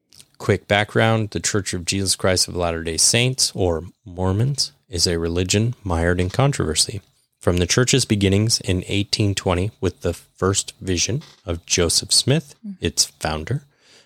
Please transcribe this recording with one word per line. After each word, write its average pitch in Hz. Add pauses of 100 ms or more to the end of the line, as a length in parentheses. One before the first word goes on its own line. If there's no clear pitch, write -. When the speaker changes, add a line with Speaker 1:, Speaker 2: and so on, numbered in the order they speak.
(400)
Speaker 1:
quick -
background, 110
the -
Church -
of 87
Jesus 98
Christ 92
of 90
Latter-day 82
Saints, 123
or 85 (220)
Mormons, 95 (180)
is 87
a 85
religion 90
mired 87
in 90
controversy. 110 (380)
From 87
the 87
church's 127
beginnings 101
in 92
eighteen 101
twenty, 92 (100)
with 92
the 85
first -
vision 95 (240)
of 85
Joseph -
Smith, - (100)
Speaker 2:
Mm. 202
Speaker 1:
its -
founder, 78 (420)